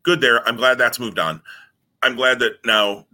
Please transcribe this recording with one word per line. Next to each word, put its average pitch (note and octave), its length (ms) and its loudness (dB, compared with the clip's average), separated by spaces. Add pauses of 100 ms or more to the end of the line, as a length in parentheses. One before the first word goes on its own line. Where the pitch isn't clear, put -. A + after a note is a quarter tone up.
good E3+ 180 0
there. A#2+ 260 2
I'm A#2 100 -2
glad B2+ 200 2
that's A#2+ 240 0
moved G#2+ 180 -8
on. D#2+ 220 -2 (600)
I'm B2+ 140 0
glad B2+ 240 2
that A2+ 240 -4
now G#2 500 0